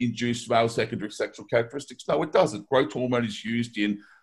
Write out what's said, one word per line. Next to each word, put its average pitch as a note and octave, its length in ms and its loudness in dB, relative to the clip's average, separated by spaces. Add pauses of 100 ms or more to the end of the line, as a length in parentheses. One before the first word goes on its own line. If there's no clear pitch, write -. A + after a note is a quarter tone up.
induce A#2+ 480 -2
male A#2 220 4
secondary A2 400 -4
sexual - 340 -6
characteristics? C3 640 -2
No, D#3+ 140 2
it D#3 100 -6
doesn't. C#3 380 4
Growth C#3 240 4
hormone B2 320 0
is G#2 180 -8
used A#2 320 -2
in G#2 240 0 (220)